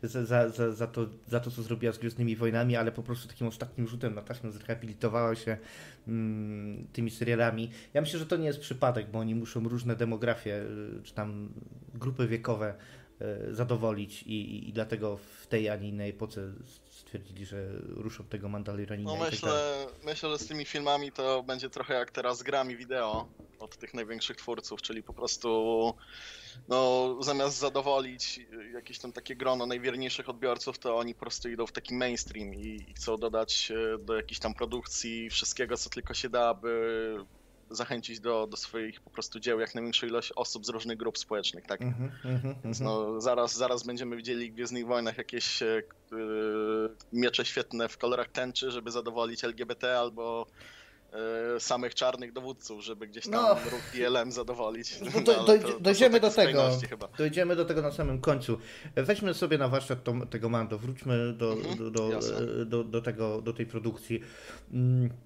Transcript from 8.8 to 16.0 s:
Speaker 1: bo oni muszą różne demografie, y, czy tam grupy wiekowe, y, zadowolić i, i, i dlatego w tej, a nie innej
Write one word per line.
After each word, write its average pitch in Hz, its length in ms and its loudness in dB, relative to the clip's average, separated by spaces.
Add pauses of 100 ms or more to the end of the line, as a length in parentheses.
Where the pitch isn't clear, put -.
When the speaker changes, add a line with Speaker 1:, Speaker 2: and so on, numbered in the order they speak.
Speaker 1:
bo 110 80 -2
oni 113 160 0
muszą 113 340 -2
różne 120 260 0
demografie, 113 680 0 (380)
y, - 40 -14
czy - 100 -18
tam 104 400 -6 (400)
grupy 127 340 0
wiekowe, 110 480 0 (760)
y, 104 60 -6
zadowolić 110 680 0
i, - 80 -8 (240)
i, 104 140 -8
i - 40 -8
dlatego 107 440 -2 (240)
w - 60 -20
tej, 107 220 2
a 104 60 0
nie 101 140 -6
innej 101 200 -4